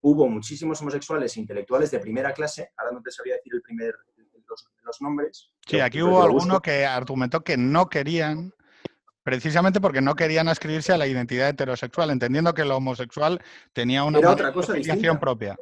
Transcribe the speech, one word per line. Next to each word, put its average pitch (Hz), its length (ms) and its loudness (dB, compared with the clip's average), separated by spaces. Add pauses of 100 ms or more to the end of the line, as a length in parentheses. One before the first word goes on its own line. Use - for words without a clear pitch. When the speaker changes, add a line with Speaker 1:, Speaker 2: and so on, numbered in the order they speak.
Speaker 1:
hubo 143 260 6
muchísimos 143 520 -6
homosexuales 143 560 -6
intelectuales 110 540 -2
de 127 100 -4
primera 123 320 -4
clase, 151 460 -8
ahora 120 140 -6
no 123 100 -12
te 123 80 -14
sabría 127 240 -8
decir 123 200 -10
el 120 80 -4
primer, 113 320 -8 (540)
los, - 220 -18 (120)
los 466 200 -12
nombres, 285 500 -6 (140)
Speaker 2:
Sí, - 60 -6
Speaker 1:
pero, 147 120 2
Speaker 2:
aquí 123 140 -2
Speaker 1:
pero 175 120 4
Speaker 2:
hubo 185 60 6
Speaker 1:
te 185 40 8
lo 180 80 8
Speaker 2:
alguno 175 260 4
Speaker 1:
busco. 185 80 2
Speaker 2:
que 139 240 0
argumentó 131 580 -2
que 143 140 0
no 147 320 2
querían, 156 640 -2 (680)
precisamente 160 560 2
porque 143 220 2
no 139 160 2
querían 160 320 2
adscribirse 160 460 0
a - 20 4
la 151 100 0
identidad 127 440 0
heterosexual, 139 600 -2
entendiendo 139 440 0
que 160 100 -2
lo 139 140 0
homosexual 131 640 -4 (320)
tenía 127 300 0
una 151 160 4
Speaker 1:
Era 165 80 8
Speaker 2:
mayor 185 120 8
Speaker 1:
otra - 140 0
cosa 180 180 -2
Speaker 2:
filiación 165 440 0
Speaker 1:
distinta. 147 40 -4
Speaker 2:
propia. 110 420 -4